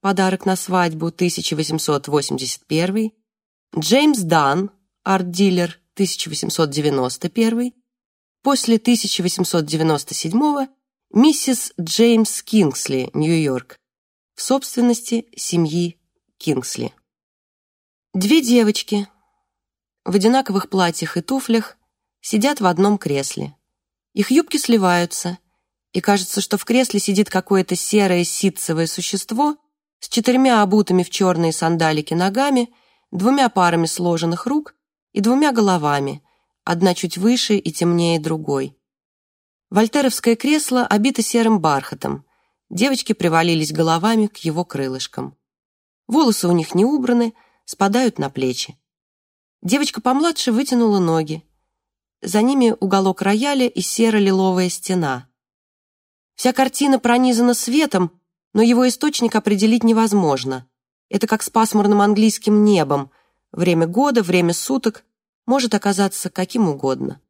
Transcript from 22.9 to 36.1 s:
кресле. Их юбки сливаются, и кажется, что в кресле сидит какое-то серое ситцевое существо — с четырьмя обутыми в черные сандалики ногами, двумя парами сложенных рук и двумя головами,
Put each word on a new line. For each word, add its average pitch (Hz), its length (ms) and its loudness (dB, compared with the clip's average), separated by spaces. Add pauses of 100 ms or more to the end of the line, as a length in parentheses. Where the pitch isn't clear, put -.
кресле. 139 580 -6 (560)
Их 202 160 -2
юбки 302 280 0
сливаются, 180 800 0 (540)
и 185 60 -2
кажется, 202 420 0
что - 180 -4
в - 60 -12
кресле 240 340 0
сидит 202 320 0
какое-то 185 440 0
серое 185 480 2
ситцевое 165 640 -2
существо — 226 720 -4 (440)
с - 80 -16
четырьмя 247 520 2
обутыми 190 400 2
в 175 80 -4
черные 170 420 0
сандалики 160 640 -2
ногами, 240 580 0 (400)
двумя 254 380 2
парами 170 380 2
сложенных 170 580 -2
рук 294 300 -4 (380)
и 208 80 -2
двумя 269 300 2
головами, 147 680 0 (420)